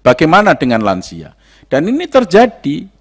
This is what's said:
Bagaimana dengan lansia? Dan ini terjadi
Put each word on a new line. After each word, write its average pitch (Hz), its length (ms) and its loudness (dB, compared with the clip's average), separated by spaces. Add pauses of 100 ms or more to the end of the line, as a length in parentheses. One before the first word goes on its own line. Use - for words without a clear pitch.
Bagaimana 165 560 2
dengan 120 240 -2
lansia? 92 560 -8 (320)
Dan 143 160 -2
ini 294 240 -4
terjadi 190 800 0 (100)